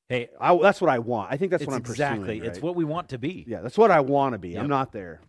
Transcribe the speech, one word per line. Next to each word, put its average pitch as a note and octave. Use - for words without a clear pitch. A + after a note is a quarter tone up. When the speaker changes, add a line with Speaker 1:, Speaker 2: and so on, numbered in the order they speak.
Speaker 1:
Hey, A#2+
Speaker 2:
I, E3
that's F#3+
what E3
I B2
want. A2
I C#3+
think F#3
that's D#3+
Speaker 1:
it's C#3
Speaker 2:
what C3+
I'm A2+
Speaker 1:
exactly, A#2+
Speaker 2:
pursuing, G#2+
Speaker 1:
it's A2
Speaker 2:
right? B2+
Speaker 1:
what F3
we F3
want D#3+
to C3+
be. D#3
Speaker 2:
Yeah, G#2
that's A#2
what G#3+
I E3
wanna C3+
be. F2+
I'm A2
Speaker 1:
Yep. D3
Speaker 2:
not C3+
there, F2